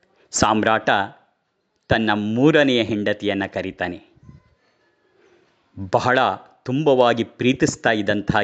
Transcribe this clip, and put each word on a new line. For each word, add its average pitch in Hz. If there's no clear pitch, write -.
ಸಾಮ್ರಾಟ 110
ತನ್ನ 113
ಮೂರನೆಯ 123
ಹೆಂಡತಿಯನ್ನ 101
ಕರೀತಾನೆ. 92
ಬಹಳ 123
ತುಂಬವಾಗಿ 127
ಪ್ರೀತಿಸ್ತಾ -
ಇದ್ದಂಥ 104